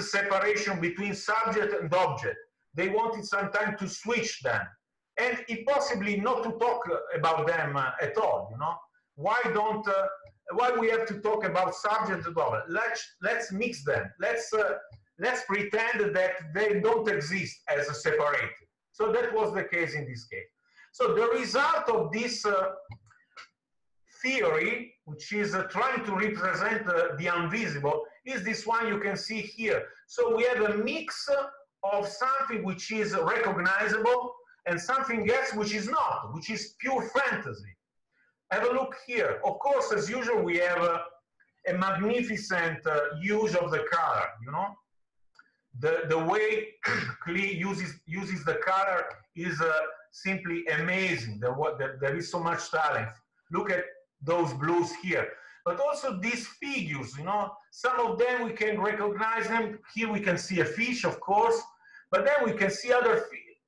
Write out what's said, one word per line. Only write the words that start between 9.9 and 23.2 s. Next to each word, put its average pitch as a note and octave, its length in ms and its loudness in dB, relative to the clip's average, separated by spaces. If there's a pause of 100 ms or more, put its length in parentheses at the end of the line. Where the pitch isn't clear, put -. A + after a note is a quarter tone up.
why B3 180 4
we A3+ 160 2
have A3+ 240 2
to - 80 -8
talk G#3+ 240 0
about F#3 300 0
subject F#3+ 520 -2
and E3 120 -8
object? D#3+ 320 0
Let's, A3+ 320 -2 (200)
let's F#3+ 300 -2
mix G3+ 320 -4
them. A#2 340 0
Let's, - 360 -2
uh, - 240 2 (400)
let's B3 260 0
pretend G#3 720 0
that F#3 160 4 (220)
they G3+ 260 2
don't A3 260 4
exist E3 480 -2 (140)
as D3 200 2
a D3 60 -4
separate. D3 600 0 (360)
So A3 200 2
that A3+ 220 2
was G#3+ 180 2
the F#3+ 120 -2
case E3+ 300 -2
in C#3 120 -4
this A#2+ 180 -10
case. - 240 -12 (440)
So - 220 2
the A#3 140 4 (100)
result A3 520 2
of E3+ 220 2
this, A3+ 340 -2
uh, G3 240 2 (1500)